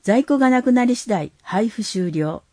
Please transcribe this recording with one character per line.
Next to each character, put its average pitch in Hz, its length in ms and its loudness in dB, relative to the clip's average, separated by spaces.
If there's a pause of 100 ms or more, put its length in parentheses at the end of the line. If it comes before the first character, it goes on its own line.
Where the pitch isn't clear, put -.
在 240 220 2
庫 285 140 0
が 262 120 4
な 254 120 2
く 254 80 2
な 247 140 4
り 247 100 2
次 - 140 -8
第 185 240 -4 (100)
配 214 260 -2
布 214 140 -8
終 180 300 -4
了。 156 300 -4 (100)